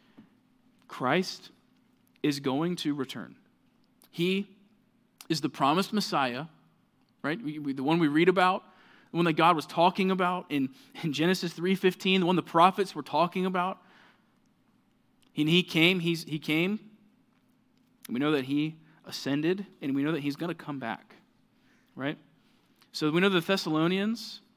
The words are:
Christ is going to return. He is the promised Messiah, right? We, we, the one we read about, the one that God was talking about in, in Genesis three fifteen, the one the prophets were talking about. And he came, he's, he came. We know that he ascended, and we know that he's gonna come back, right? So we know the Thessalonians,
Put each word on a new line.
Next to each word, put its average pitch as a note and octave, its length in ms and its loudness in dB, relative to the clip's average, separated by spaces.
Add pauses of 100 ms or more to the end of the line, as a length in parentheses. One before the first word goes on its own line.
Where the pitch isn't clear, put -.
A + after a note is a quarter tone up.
(880)
Christ - 640 -2 (720)
is C#3+ 160 0
going D3 380 -2
to D3 180 -4
return. A2+ 400 -10 (720)
He F#3+ 380 -2 (840)
is D#3 120 -2
the D3 80 -2
promised D#3 440 0
Messiah, C#3+ 520 -2 (760)
right? C#3+ 220 -4
We, D3+ 160 -8
we, C#3 140 -6
the C3+ 100 -6
one D#3+ 160 2
we D#3+ 80 4
read D#3+ 220 4
about, F#3 340 2 (480)
the D#3+ 60 -6
one F3 80 2
that D#3+ 80 2
God E3 220 6
was D3 100 -4
talking F#3 460 2
about F3+ 380 -2
in, C#3 200 -2 (340)
in D#3+ 100 -2
Genesis E3+ 400 0
three F#3 220 0
fifteen, F#3+ 440 2
the F3 80 2
one F3+ 80 4
the D#3 80 2
prophets F#3 500 4
were D3+ 80 -8
talking E3+ 440 -2
about. F#3 340 -4 (1600)
And D3+ 120 0
he F3 140 6
came, F3 360 4
he's, E3 240 -2
he D3 140 -6
came. E3+ 420 -2 (1300)
We A2+ 100 -4
know D3 120 0
that C#3 140 0
he D3 300 -2 (300)
ascended, D#3 600 -2 (160)
and C#3 140 -4
we C#3 80 0
know D3+ 80 0
that D3+ 100 -4
he's C#3+ 140 -4
gonna E3 200 -6
come C#3+ 240 -10
back, A2+ 360 -8 (800)
right? D3 220 -6 (760)
So D3+ 200 -2
we E3 80 2
know G3 100 4
the F3+ 120 2
Thessalonians, F#3+ 1000 -2 (160)